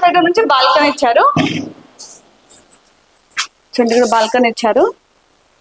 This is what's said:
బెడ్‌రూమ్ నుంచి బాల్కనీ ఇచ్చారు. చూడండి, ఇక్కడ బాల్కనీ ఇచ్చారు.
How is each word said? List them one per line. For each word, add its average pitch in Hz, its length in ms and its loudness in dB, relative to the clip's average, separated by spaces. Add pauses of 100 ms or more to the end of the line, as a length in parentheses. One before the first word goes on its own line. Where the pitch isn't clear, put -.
బెడ్‌రూమ్ 349 240 2
నుంచి 440 140 0 (100)
బాల్కనీ 269 400 2
ఇచ్చారు. 262 320 2 (2500)
చూడండి, 233 220 -2
ఇక్కడ 247 180 2
బాల్కనీ 226 400 0
ఇచ్చారు. 240 320 0 (760)